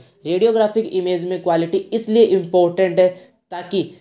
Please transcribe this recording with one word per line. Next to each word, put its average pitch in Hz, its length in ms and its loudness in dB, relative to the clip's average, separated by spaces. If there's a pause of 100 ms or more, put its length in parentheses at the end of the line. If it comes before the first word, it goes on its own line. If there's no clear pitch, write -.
(260)
रेडियोग्राफिक 214 600 0
इमेज 180 400 -4
में 180 180 -6
क्वालिटी 170 340 0
इसलिए 220 460 0
इंपॉर्टेंट 175 760 2
है 185 100 4 (420)
ताकि 175 500 -6